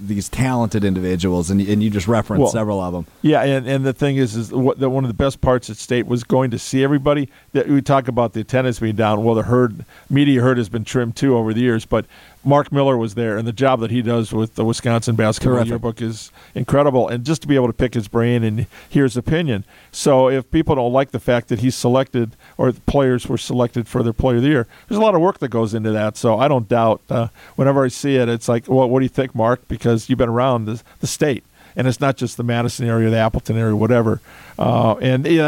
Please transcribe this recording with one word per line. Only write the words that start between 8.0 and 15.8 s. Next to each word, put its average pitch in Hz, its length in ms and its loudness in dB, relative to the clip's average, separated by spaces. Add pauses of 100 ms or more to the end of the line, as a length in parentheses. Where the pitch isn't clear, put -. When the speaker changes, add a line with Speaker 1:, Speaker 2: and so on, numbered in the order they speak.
Speaker 2:
about 120 280 -2
the 110 80 -4
attendance 127 360 -2
being 110 160 -2
down. 107 300 0
Well, 117 100 2
the 110 100 0
herd, 117 400 0 (240)
media 139 340 2
herd 127 160 2
has 113 100 -2
been 110 160 -6
trimmed 120 320 -2
too 135 200 2
over 110 160 0
the 110 80 0
years, 120 240 0
but 110 200 -2 (400)
Mark 143 260 2
Miller 139 260 2
was 113 180 -4
there, 110 220 -2
and 113 120 -4
the 120 40 -6
job 131 280 0
that 110 100 -4
he 123 100 0
does 117 320 -2
with 110 220 -2
the 113 100 -2
Wisconsin 117 520 0
Basketball 113 400 2
Speaker 1:
Terrific. 117 140 0
Speaker 2:
Yearbook 117 300 -6